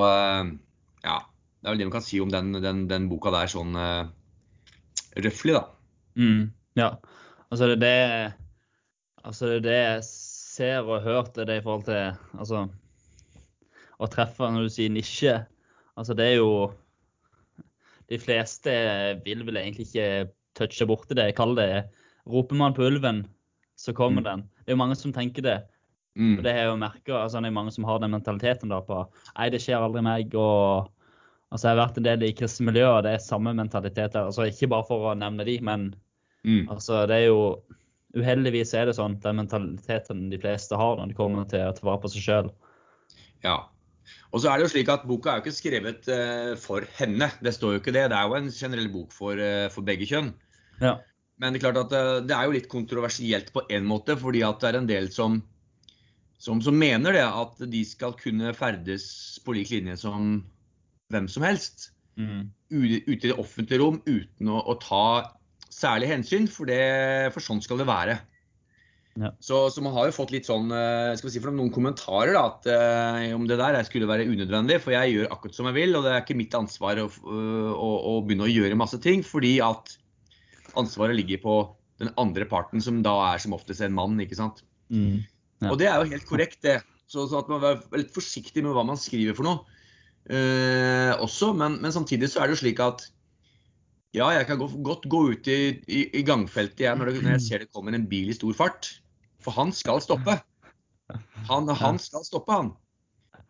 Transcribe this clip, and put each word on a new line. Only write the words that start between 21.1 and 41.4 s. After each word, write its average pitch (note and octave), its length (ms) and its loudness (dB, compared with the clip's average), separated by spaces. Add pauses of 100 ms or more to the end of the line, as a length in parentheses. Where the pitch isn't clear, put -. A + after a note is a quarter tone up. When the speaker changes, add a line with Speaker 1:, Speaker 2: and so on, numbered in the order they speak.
Speaker 2:
det. A2 160 4
Jeg - 80 -4
kaller A#2+ 220 4
det, G2+ 220 2 (480)
roper B2+ 280 2
man C#3 180 4
på B2+ 120 4
ulven, B2 380 0 (520)
så - 180 -6
kommer G#2 260 2
Speaker 1:
Mm. - 20 -8
Speaker 2:
den. G2 160 -4 (240)
Det - 80 -6
er B2+ 40 2
jo C3 80 4
mange C3 120 0
som C#3 160 -6
tenker B2 300 -6
det. A#2 160 2 (600)
Speaker 1:
Mm. A2 200 4
Speaker 2:
Og F#2 60 -4
det A#2+ 80 2
har A#2+ 120 0
jeg A2+ 80 2
jo A2+ 40 -2
merket, G#2+ 380 -6
altså, A2+ 260 -2
det A2+ 60 -2
er A2+ 80 -4
mange G#2+ 180 -4
som A2+ 120 -6
har A2 160 0
den G#2+ 100 -2
mentaliteten A2 580 -2
da G2 120 -2
på, F#2+ 260 -6 (320)
«Nei, A#2 120 0
det B2 100 -2
skjer B2 200 0
aldri A2+ 220 0
meg», A2+ 320 0
og... G2+ 560 4 (600)
Altså, A#2 160 0
jeg A2+ 80 6
har A#2 100 6
vært A#2+ 120 -6
en A#2 40 0
del A#2 220 2
i A2 80 2
kristne A#2 340 -4
miljøer, A#2+ 320 6
og A#2 60 6
det A2 100 0
er G#2+ 40 0
samme A2 360 -2
mentalitet G#2+ 580 -2
der. G#2 140 0
Altså, G2+ 220 -2
ikke A#2+ 200 0
bare A2+ 180 2
for A2 260 -2
å G#2 60 -4
nevne G#2 260 -6
de, A#2 160 -2
men, G#2 340 -4 (500)
Speaker 1:
Mm. G#2+ 240 4
Speaker 2:
altså, G#2+ 380 0
det A2 160 4
er A#2 60 6
jo, G#2+ 340 4 (540)
uheldigvis B2 580 2
er A#2 120 2
det A2+ 100 0
sånn, G#2 240 -2
den G#2+ 160 -2
mentaliteten G2+ 920 -6
de F#2+ 80 -6
fleste G#2 380 -4
har A2+ 200 2
når G2 120 -8
de G#2 60 -10
kommer G2+ 340 -2